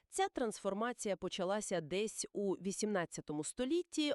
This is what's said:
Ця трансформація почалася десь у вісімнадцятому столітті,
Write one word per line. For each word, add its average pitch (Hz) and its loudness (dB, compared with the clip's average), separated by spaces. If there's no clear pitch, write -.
Ця 381 2
трансформація 214 -2
почалася 185 0
десь 185 -2
у 202 2
вісімнадцятому 175 0
столітті, 294 0